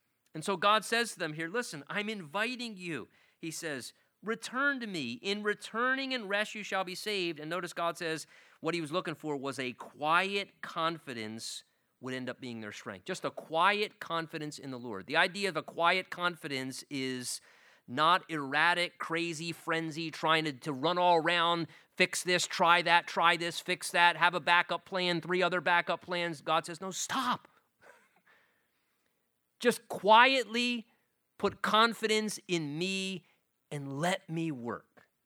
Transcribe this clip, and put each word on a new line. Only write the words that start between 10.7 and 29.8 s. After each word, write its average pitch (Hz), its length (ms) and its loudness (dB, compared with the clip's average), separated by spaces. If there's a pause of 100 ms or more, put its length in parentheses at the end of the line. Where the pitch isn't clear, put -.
would 127 140 -8
end 127 140 -6
up 123 120 -8
being 120 200 -10
their 107 100 -10
strength. 101 360 -12
Just 175 180 -6
a 139 60 -2
quiet 196 680 0
confidence 160 640 -6
in 139 100 -12
the 127 80 -10
Lord. 107 280 -8
The 147 100 0
idea 190 320 2
of 156 80 -4
a 156 60 -4
quiet 175 480 0
confidence 143 760 -4
is 131 520 -4 (480)
not 156 420 4
erratic, 160 680 0
crazy 170 520 -4
frenzy, 160 600 -4
trying 160 340 2
to, 156 80 -2
to 139 200 -6
run 156 260 0
all 180 180 8
around, 170 500 4 (300)
fix - 260 2
this, 180 240 2
try 175 360 6
that, 170 260 4
try 175 280 4
this, 170 220 -4
fix - 320 -4
that, 175 260 6
have 170 180 4
a 175 60 0
backup 175 440 2
plan, 180 360 0
three 180 220 0
other 175 180 2
backup 175 420 2
plans. 170 380 -4
God 160 260 0
says, 170 140 -10
"No, 190 120 -8
stop. 247 560 -4 (2000)
Just - 300 2